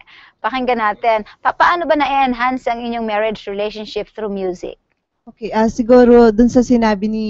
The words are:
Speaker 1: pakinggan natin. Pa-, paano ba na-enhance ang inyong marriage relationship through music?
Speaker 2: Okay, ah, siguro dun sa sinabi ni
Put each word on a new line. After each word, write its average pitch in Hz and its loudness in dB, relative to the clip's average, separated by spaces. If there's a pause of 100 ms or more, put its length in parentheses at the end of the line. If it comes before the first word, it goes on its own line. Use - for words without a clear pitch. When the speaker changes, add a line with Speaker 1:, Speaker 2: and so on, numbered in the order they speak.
(420)
Speaker 1:
pakinggan 240 -2
natin. 220 -2 (160)
Pa-, - -4
paano 330 0
ba 294 2
na-enhance 262 -2
ang 233 -4
inyong 233 -6
marriage 214 -4
relationship 208 -8
through 214 -8
music? 185 -8 (480)
Speaker 2:
Okay, - -14
ah, 220 2
siguro 240 6
dun 233 4
sa 247 2
sinabi 220 0
ni 220 -4